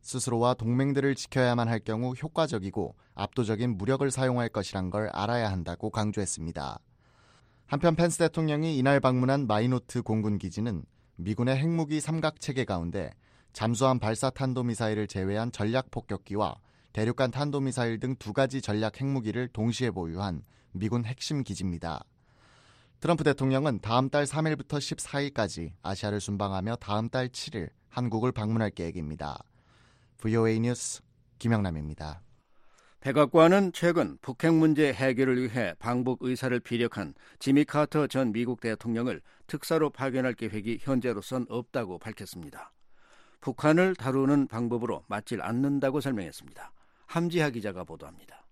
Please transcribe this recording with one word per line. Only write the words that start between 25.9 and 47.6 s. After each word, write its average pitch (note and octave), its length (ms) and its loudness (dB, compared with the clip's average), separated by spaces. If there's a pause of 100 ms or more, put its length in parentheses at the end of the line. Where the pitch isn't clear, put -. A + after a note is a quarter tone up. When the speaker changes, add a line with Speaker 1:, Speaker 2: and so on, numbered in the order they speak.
Speaker 1:
순방하며 G2+ 560 -2
다음 A2 320 -2
달 B2+ 200 -2
칠 - 260 -12
일 E2 140 -6 (200)
한국을 A#2+ 420 0
방문할 A2 400 0
계획입니다. D#2 720 -6 (760)
브이오에이 A2+ 420 2
뉴스 - 400 -2 (380)
김영남입니다. D#2 840 -2 (800)
Speaker 2:
백악관은 D#3+ 720 6
최근 E3 480 0
북핵 E3 320 2
문제 D#3 400 6
해결을 B2+ 500 2
위해 G#2+ 360 -2
방북 B2 420 -2
의사를 B2+ 380 -2
피력한 A2+ 560 -4 (240)
지미 C#3+ 260 6
카터 D3 420 2
전 C3 240 0
미국 A#2+ 300 -2
대통령을 A2+ 600 -2 (260)
특사로 D#3 420 0
파견할 B2+ 460 -2
계획이 G#2+ 460 -4
현재로선 B2 680 -2
없다고 A2+ 480 -6
밝혔습니다. F2+ 760 -14 (680)
북한을 D#3+ 540 4
다루는 C3+ 520 2
방법으로 A2+ 600 -4
맞질 G#2 340 -6
않는다고 C3+ 580 0
설명했습니다. A2 720 -8 (360)
함지하 E3 420 0
기자가 G2+ 340 -6